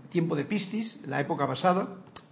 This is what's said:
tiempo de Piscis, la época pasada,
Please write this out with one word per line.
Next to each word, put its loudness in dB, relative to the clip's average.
tiempo 2
de 0
Piscis, -2
la -2
época 0
pasada, 2